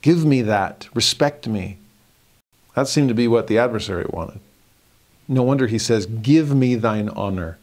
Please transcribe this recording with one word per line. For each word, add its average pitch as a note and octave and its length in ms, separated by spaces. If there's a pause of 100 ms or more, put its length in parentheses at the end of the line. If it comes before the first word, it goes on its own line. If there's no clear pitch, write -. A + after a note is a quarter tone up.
"Give D#3+ 240
me C3+ 180
that. G2+ 500
Respect - 540
me." G2+ 300 (960)
That C3+ 120
seemed C#3 220
to A2+ 60
be A#2+ 120
what A#2 200
the A2 100
adversary G#2+ 500
wanted. - 320 (880)
No C3 140
wonder C3 240
he A2 140
says, A2 260
"Give C#3 500
me B2+ 200
thine G#2+ 340
honor." F#2 540